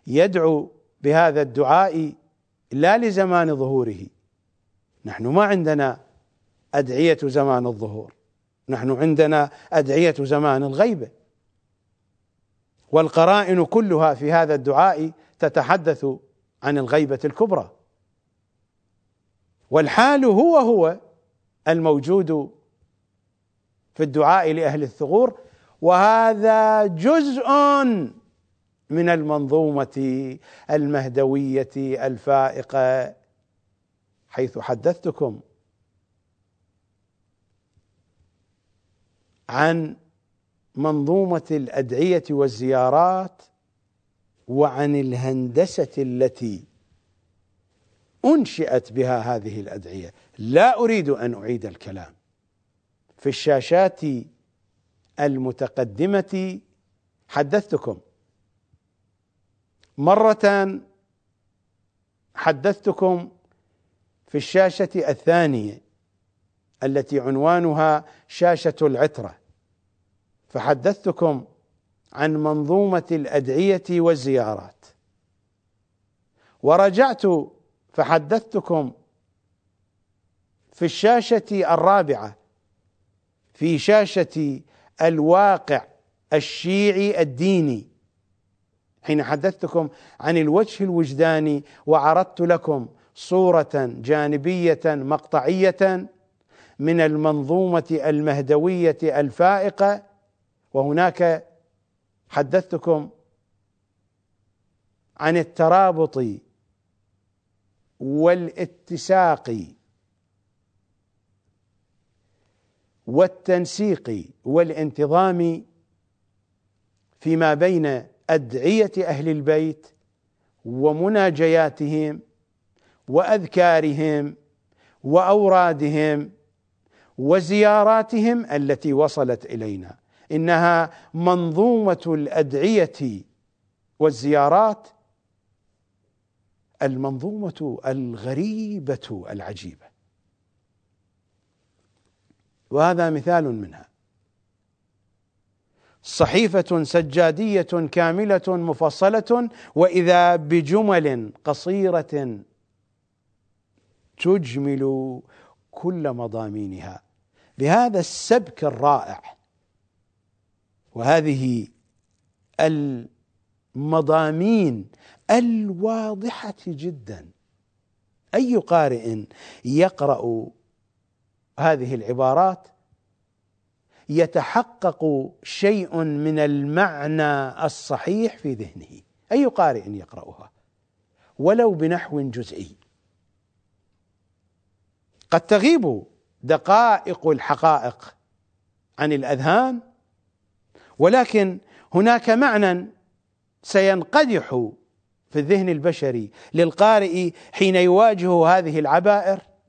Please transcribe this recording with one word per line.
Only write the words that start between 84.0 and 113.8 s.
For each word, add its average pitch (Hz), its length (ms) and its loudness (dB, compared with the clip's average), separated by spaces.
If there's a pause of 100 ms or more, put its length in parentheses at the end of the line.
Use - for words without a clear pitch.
الواقع 165 840 2 (460)
الشيعي 190 880 0
الديني، 151 680 0 (1120)
حين 151 200 -2
حدثتكم 151 680 -4 (320)
عن 160 160 -2
الوجه 175 480 0
الوجداني، 156 800 0 (220)
وعرضت 160 540 2
لكم 165 480 0 (260)
صورة 180 600 2
جانبية 147 1120 -2
مقطعية 180 1200 0 (720)
من 165 220 0
المنظومة 156 1040 0
المهدوية 151 960 0
الفائقة، 190 1080 0 (680)
وهناك 160 720 0 (800)
حدثتكم 156 840 -2 (2000)
عن 160 200 0
الترابط 165 880 2 (1800)
والاتساق 165 1700 -2 (3500)
والتنسيق 180 1200 -2 (140)